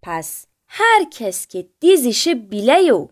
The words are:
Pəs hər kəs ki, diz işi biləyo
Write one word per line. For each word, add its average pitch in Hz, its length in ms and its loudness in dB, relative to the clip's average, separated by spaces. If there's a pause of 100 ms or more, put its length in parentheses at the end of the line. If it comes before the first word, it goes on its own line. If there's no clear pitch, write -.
Pəs 165 420 -12 (260)
hər 440 360 0
kəs 202 400 -10
ki, 180 220 -12 (120)
diz 330 240 4
işi 247 280 -2 (160)
biləyo 226 640 2